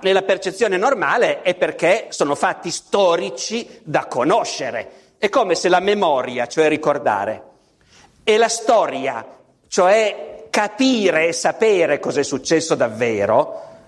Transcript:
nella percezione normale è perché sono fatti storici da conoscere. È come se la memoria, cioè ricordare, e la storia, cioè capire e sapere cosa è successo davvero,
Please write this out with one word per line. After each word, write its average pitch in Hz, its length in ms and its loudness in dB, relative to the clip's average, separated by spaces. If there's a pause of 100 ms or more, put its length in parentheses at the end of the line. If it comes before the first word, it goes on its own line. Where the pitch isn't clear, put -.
nella 190 180 2
percezione 190 560 0
normale 185 640 0
è 180 140 0
perché 175 560 0
sono 147 240 -2
fatti 175 360 -2
storici 196 1120 -2
da 151 220 -2
conoscere. 131 880 -2 (260)
È 202 140 -2
come 180 240 2
se 170 160 0
la 180 100 4
memoria, 143 680 0
cioè 156 200 2
ricordare, 120 720 0 (800)
e 214 140 2
la 226 120 2
storia, 131 760 0 (420)
cioè 202 840 0
capire 208 760 0
e 165 40 -2
sapere 165 640 2
cosa - 220 -4
è 135 40 -2
successo 156 500 0
davvero, 113 920 0 (200)